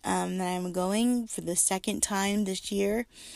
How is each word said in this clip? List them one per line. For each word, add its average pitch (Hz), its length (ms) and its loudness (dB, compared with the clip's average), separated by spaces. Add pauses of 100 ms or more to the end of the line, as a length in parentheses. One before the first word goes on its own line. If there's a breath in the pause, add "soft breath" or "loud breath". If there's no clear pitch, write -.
um, 185 340 0
that 185 80 0
I'm 180 260 -2
going 220 540 2
for - 160 -8
the 170 140 -2
second 202 460 0
time 202 420 2
this 190 280 -4
year. 202 340 2 (300 loud breath)